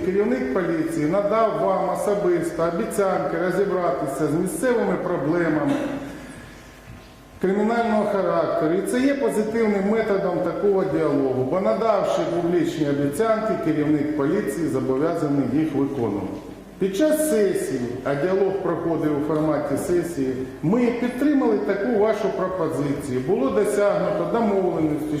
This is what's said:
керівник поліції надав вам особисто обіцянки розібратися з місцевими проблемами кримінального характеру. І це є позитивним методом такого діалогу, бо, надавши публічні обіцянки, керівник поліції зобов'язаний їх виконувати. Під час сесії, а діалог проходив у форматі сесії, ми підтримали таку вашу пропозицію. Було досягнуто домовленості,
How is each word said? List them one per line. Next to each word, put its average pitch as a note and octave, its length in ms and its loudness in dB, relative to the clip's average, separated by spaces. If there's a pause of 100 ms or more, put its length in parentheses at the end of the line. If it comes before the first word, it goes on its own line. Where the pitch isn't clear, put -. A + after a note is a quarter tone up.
керівник A3+ 480 0
поліції E3 520 0
надав G3+ 460 2 (100)
вам F#3+ 280 0
особисто F3 760 0
обіцянки F3+ 840 0
розібратися F3 800 0
з D#3 140 0
місцевими G3+ 520 0 (100)
проблемами D#3 680 0 (1700)
кримінального G#3+ 640 2
характеру. E3+ 680 0
І F#3+ 80 0
це - 180 0
є C#4 140 4
позитивним G#3+ 760 0
методом G3+ 500 0
такого F#3 440 2
діалогу, C#3 680 0
бо, F#3 100 2
надавши G#3+ 600 2 (200)
публічні D#3+ 480 0
обіцянки, G#3 640 0 (120)
керівник D3 520 0
поліції D#3 500 0
зобов'язаний C3+ 880 0
їх D3+ 220 0
виконувати. A2+ 520 -2 (520)
Під F#3+ 160 0
час D4+ 340 2
сесії, F#3 520 0 (220)
а C#3+ 120 -2
діалог F#3+ 380 0 (100)
проходив D#3+ 480 -2 (100)
у D#3 120 -2
форматі D3+ 440 0
сесії, C#3 560 -2 (300)
ми A#3 220 2
підтримали B3 720 2
таку G#3 420 0
вашу G#3 380 2
пропозицію. C#3+ 880 -2
Було A#3+ 220 2
досягнуто G3+ 840 0
домовленості, E3+ 880 0